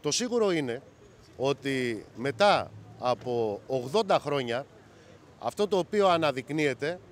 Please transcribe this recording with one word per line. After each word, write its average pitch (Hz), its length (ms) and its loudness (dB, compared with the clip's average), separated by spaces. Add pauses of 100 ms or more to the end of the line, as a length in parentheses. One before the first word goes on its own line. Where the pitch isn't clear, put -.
Το 147 100 -2
σίγουρο 220 400 0
είναι 139 300 -2 (560)
ότι 131 680 -2 (100)
μετά 143 560 2 (280)
από 117 680 -2
ογδόντα 147 520 0
χρόνια, 135 460 -2 (720)
αυτό 202 280 -2
το 202 100 2
οποίο 196 300 2
αναδεικνύεται 151 920 0 (120)